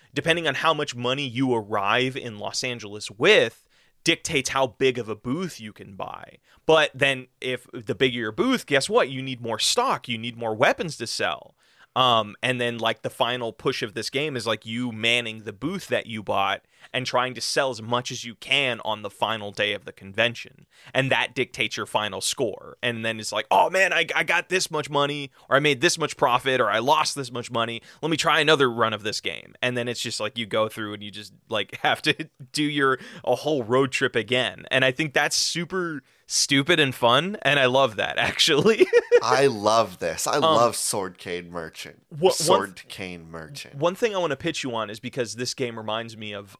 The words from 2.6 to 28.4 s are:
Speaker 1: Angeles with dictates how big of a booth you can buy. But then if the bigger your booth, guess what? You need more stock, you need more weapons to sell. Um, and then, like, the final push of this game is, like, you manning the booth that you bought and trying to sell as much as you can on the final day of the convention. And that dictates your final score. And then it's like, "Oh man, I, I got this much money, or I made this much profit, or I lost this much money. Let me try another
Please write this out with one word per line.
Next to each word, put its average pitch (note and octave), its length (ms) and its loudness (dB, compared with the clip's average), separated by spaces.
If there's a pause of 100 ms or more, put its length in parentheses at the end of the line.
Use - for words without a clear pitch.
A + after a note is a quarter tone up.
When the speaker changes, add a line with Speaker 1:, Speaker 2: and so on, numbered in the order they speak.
Speaker 1:
Angeles G#2+ 480 -10
with C3+ 560 4 (360)
dictates D#3+ 460 0
how C3+ 160 2
big B2+ 320 2
of A2 120 -6
a G#2+ 60 -6
booth D3 440 -6
you G#2+ 140 -14
can G2+ 220 -20
buy. - 420 -14 (280)
But D#3 300 6
then C3 320 0 (140)
if B2+ 320 -6
the A#2+ 220 -6
bigger B2+ 220 2
your A2 140 -2
booth, A#3 340 0
guess C#3 240 2
what? G3+ 200 2
You C3 120 -8
need C3 200 -8
more A2+ 180 -4
stock, A#3+ 480 0
you A#2 100 -4
need A#2 200 -8
more A2+ 180 -4
weapons D#3 420 0
to A#2+ 100 -8
sell. - 480 -4 (400)
Um, A#2 480 4
and B2 180 -2
then, A#2+ 160 -2
like, A2+ 240 -2
the A#2+ 80 -8
final A#2+ 420 -2
push - 300 -4
of A2 140 -6
this A2 160 -6
game C#3 260 -4
is, A2 80 -6
like, A2 200 -2
you A#2+ 260 -4
manning A2+ 520 0
the G#2+ 80 -10
booth D3+ 360 -8
that A#2 180 -2
you A2 160 -8
bought G2 400 -2 (320)
and B2+ 120 -4
trying B2+ 280 -2
to A2+ 80 -14
sell C#3 300 0
as A2 100 -12
much A#2+ 300 -2
as A#2+ 120 -10
you A#2 120 -14
can C3+ 500 0
on G#2+ 160 -4
the G#2 80 -8
final G#2 420 -4
day G#2 220 0
of G2 120 -8
the - 60 -12
convention. A2+ 760 -4 (280)
And C3 180 0
that A#2+ 240 0
dictates A2+ 400 -4
your G#2+ 120 -6
final G#2 340 -4
score. - 600 -6
And A#2 220 -4
then A2+ 160 -4
it's G#2 140 -8
like, A2 180 -2
"Oh F3+ 200 6
man, F#3 200 2
I, E3 140 2 (100)
I E3 80 2
got E3+ 260 0
this F3+ 220 0
much D3 180 -4
money, C#3+ 420 -2 (180)
or C3 80 6
I - 20 6
made C#3+ 220 2
this E3 160 4
much - 180 -4
profit, B2+ 460 2
or G#2+ 80 2
I G#2 100 2
lost D3 360 2
this B2+ 160 -8
much A#2+ 200 -10
money. A#2 300 -2 (220)
Let D#3 80 -2
me D#3 60 2
try D#3+ 220 4
another C#3+ 320 6